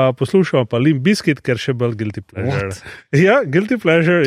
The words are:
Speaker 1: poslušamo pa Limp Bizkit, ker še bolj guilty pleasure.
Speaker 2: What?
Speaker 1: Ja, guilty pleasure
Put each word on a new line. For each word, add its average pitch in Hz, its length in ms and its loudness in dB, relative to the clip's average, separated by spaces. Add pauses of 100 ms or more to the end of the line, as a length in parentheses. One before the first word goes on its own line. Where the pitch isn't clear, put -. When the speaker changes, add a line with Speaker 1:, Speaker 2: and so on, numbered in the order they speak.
(120)
Speaker 1:
poslušamo 139 540 0
pa 117 120 -4
Limp 139 240 2
Bizkit, 160 380 0
ker 123 180 -2
še - 160 -4
bolj 120 220 -4
guilty 104 260 -6
pleasure. 98 460 -6
Speaker 2:
What? 95 160 -10 (280)
Speaker 1:
Ja, 190 300 4
guilty 190 340 0
pleasure 170 520 2